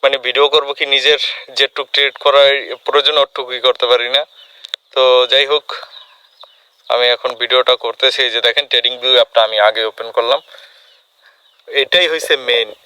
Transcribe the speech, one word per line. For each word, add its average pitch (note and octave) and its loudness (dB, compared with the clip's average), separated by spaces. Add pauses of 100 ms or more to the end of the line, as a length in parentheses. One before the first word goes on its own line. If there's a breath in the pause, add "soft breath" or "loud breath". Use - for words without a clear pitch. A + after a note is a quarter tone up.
মানে C#3 2
ভিডিও C3 0
করবো C#3+ 0
কি D3+ -4
নিজের C#3 0 (380 loud breath)
যেটুক C#3 -2
ট্রিট C#3 0
করার C#3 2 (100)
প্রয়োজন D3 0
ওটুকুই B2+ -4
করতে B2+ 0
পারি A#2+ 0
না। C#3+ -2 (680 loud breath)
তো B2+ 4
যাই C#3 2
হোক, C#3+ -4 (1200 loud breath)
আমি B2 0 (100)
এখন B2 -8
ভিডিওটা B2+ 0
করতেছি। B2 -4
এই B2 0
যে A2+ -4
দেখেন A#2 0
ট্রেডিং B2 0
ভিউ B2+ -2
অ্যাপটা A#2 4
আমি A2 -2
আগে A2 2
ওপেন A2+ -8
করলাম। B2 0 (1300 loud breath)
এটাই E3 0
হইছে D#3+ -2 (140)
মেইন A#2 0 (160)